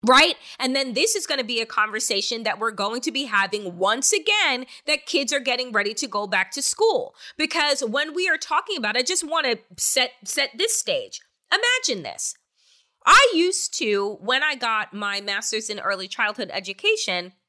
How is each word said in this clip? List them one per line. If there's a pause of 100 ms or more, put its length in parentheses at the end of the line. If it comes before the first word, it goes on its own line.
Right? (260)
And
then
this
is
gonna
be
a
conversation
that
we're
going
to
be
having
once
again, (200)
that
kids
are
getting
ready
to
go
back
to
school. (240)
Because
when
we
are
talking
about,
I
just
wanna (220)
set, (140)
set
this
stage. (280)
Imagine
this. (680)
I
used
to,
when
I
got
my
master's
in
early
childhood
education (160)